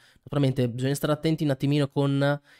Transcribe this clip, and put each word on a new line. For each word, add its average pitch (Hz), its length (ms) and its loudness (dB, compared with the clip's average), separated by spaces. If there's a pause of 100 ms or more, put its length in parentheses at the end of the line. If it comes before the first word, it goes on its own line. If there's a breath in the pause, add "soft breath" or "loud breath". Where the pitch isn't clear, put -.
(220 soft breath)
Naturalmente 131 460 0
bisogna 127 260 -2
stare 151 200 0
attenti 160 300 -2
un 147 60 2
attimino 139 380 0
con 139 540 0 (180 loud breath)